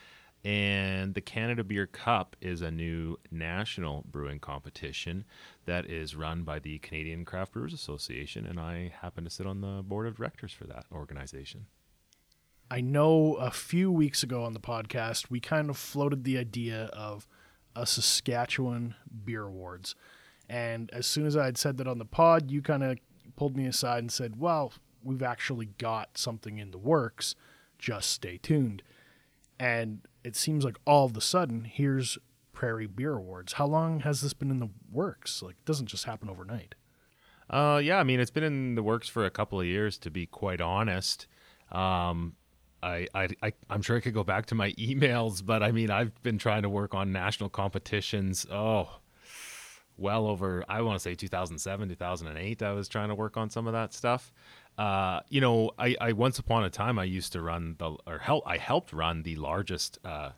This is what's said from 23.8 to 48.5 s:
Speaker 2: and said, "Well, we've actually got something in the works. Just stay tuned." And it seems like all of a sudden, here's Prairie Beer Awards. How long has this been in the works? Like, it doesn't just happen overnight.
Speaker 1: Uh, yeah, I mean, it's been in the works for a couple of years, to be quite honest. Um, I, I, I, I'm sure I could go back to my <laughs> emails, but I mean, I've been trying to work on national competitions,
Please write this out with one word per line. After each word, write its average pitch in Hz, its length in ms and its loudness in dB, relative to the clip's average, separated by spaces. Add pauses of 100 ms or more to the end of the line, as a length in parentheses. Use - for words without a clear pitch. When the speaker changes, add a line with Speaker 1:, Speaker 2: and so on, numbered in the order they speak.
Speaker 2:
and 117 80 -4
said, 113 280 -4
"Well, 156 340 2 (300)
we've 131 200 -2
actually 120 420 -2 (140)
got 113 400 -2
something 107 400 -6
in 101 100 -10
the 90 80 -14
works. 120 560 2 (460)
Just 104 320 -2
stay 90 260 -6
tuned." 123 460 2 (760)
And 113 480 -2 (160)
it 120 120 -8
seems 156 280 2
like 123 220 -2
all 143 200 10
of 113 120 0
a 110 40 -4
sudden, 127 420 2
here's 135 560 0 (340)
Prairie 113 320 -2
Beer 123 280 -2
Awards. 90 400 -8
How 143 120 2
long 160 360 2
has 143 200 2
this 143 120 -2
been 139 180 -2
in 131 80 2
the 113 100 -2 (220)
works? - 500 -4
Like, 90 140 -12
it - 100 -20
doesn't 139 220 0
just - 180 -6
happen 110 240 -8
overnight. 95 460 -10 (760)
Speaker 1:
Uh, 147 340 6
yeah, 170 140 6
I 180 60 8
mean, 127 160 6
it's 123 120 2
been 156 120 2
in 135 320 0
the 113 80 2
works 110 260 2
for 110 160 2
a 90 60 2
couple 101 280 0
of 90 60 2
years, 101 340 2
to - 120 -8
be 85 160 -4
quite 90 340 -2
honest. 95 640 0 (460)
Um, 87 640 0 (480)
I, 87 320 -2
I, 95 140 2 (120)
I, 107 120 -2 (160)
I'm 101 120 0
sure 117 160 2
I - 20 4
could 117 140 -2
go 107 100 2
back 95 240 0
to 113 80 0
my 104 160 2
<laughs> - 80 -8
emails, 117 640 2
but 107 200 4
I 110 80 6
mean, 113 180 4
I've 107 320 2
been 113 160 2
trying 107 260 4
to 101 60 2
work 101 240 0
on 98 180 0
national 95 380 0
competitions, 98 1040 0